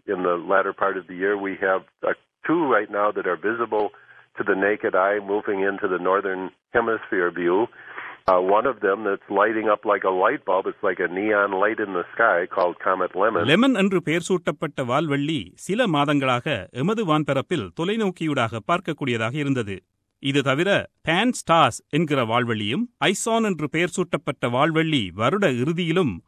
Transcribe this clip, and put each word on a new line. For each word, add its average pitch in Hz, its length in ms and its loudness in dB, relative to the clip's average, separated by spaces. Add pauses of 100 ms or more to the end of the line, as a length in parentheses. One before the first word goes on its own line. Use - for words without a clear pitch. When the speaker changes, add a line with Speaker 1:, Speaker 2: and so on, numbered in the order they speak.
Speaker 1:
in 92 180 -4
the 87 220 2
latter 95 280 2
part 98 240 -2
of 90 80 -10
the 90 140 -12
year. 98 180 0
We 98 220 -6
have, 95 240 0 (180)
uh, - 140 -2 (300)
two 170 200 2
right 107 260 0
now 104 180 0
that 98 180 -4
are 87 140 -2
visible 110 460 -2 (480)
to 113 100 -6
the 101 120 2
naked 101 380 0
eye 98 300 2
moving 101 360 -2
into 98 280 -2
the 90 120 -2
northern 95 440 0 (240)
hemisphere 110 640 0
view. 87 280 0 (680)
Uh, 92 220 4
one 104 200 4
of 127 120 -4
them 98 220 0
that's 98 280 -4
lighting 107 400 2
up 104 160 2
like 101 200 2
a 95 60 2
light 107 320 2
bulb, 95 240 0
it's - 160 -8
like 92 160 0
a 90 80 0
neon 101 460 0
light 104 260 0
in 101 140 -4
the 87 140 -2
sky, 110 380 2
called 87 320 -2
Comet 92 380 -2
Lemon. 95 300 0
Speaker 2:
Lemon 240 320 4
என்று 190 240 2
பெயர் 165 240 -2
சூட்டப்பட்ட 165 580 -4
வால்வெள்ளி 143 540 0 (180)
சில - 320 -2
மாதங்களாக 143 680 2 (180)
எமது 208 320 0
வான்பரப்பில் 151 580 0 (100)
தொலைநோக்கியூடாக 160 880 -2
பார்க்கக்கூடியதாக 131 760 -2
இருந்தது. 127 400 -2 (480)
இது 139 200 0
தவிர 139 260 0 (320)
Pan 196 320 0
Stars 156 460 2 (100)
என்கிற 143 360 0
வால்வெள்ளியும், 117 580 0 (200)
ஐசான் 220 440 0
என்று 151 220 -2
பெயர் 165 260 -2
சூட்டப்பட்ட 156 540 -2
வால்வெள்ளி 156 520 2 (120)
வருட 147 400 2
இறுதியிலும் 160 600 0 (140)